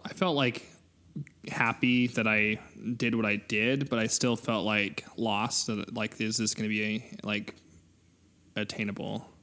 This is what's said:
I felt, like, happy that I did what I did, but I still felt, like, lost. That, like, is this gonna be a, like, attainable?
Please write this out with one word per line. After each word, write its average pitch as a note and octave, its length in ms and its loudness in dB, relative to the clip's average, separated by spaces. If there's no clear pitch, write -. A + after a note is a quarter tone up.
I - 40 -10
felt, F3+ 260 0
like, C3 300 2
happy B2 600 2
that A#2 200 0
I G#2+ 320 2
did A#2 180 2
what A2+ 100 2
I G#2 120 2
did, A#2+ 520 0
but A#2+ 80 0
I A2 100 2
still A#2 280 4
felt, A2 300 0
like, G#2 400 0
lost. A2 500 0
That, G#2+ 260 -4
like, A2 280 -4
is A2 160 0
this A2 160 2
gonna G#2+ 160 -4
be G#2+ 140 0
a, G#2+ 260 -4
like, G#2 320 -4
attainable? G#2 720 -6